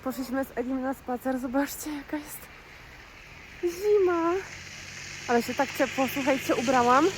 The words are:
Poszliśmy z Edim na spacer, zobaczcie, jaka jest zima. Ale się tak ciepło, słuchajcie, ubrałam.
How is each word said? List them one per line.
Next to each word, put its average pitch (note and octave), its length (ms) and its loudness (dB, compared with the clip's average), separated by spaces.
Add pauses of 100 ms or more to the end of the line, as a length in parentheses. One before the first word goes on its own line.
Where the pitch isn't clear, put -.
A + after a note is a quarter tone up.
Poszliśmy B3+ 400 -4
z - 140 -8
Edim B3+ 240 -2
na C4 120 -2
spacer, B3+ 440 -4
zobaczcie, C#4 580 -2
jaka C#4+ 200 -8
jest - 220 -10 (1200)
zima. F4 720 4 (960)
Ale A#3+ 140 4
się A#3+ 120 -6
tak C4+ 140 0 (100)
ciepło, C4 360 2
słuchajcie, C#4 420 0
ubrałam. B3+ 500 6 (120)